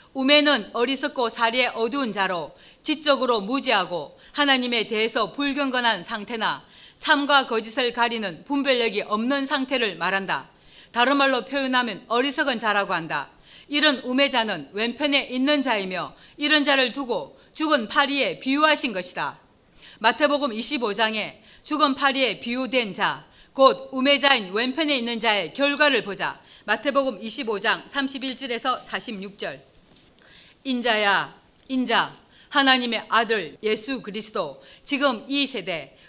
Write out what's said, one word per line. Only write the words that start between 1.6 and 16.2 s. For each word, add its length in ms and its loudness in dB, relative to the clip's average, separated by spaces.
어두운 460 -2
자로 420 -2
지적으로 580 2
무지하고 800 -2
하나님에 560 2
대해서 440 0
불경건한 720 0
상태나 600 -6
참과 480 4
거짓을 460 -2
가리는 520 -2
분별력이 560 0
없는 460 -2
상태를 480 -2
말한다. 540 -2
다른 260 -2
말로 280 0
표현하면 640 -4
어리석은 520 -2
자라고 340 0
한다. 360 -6
이런 320 2
우매자는 760 0
왼편에 580 0
있는 320 2
자이며 500 -2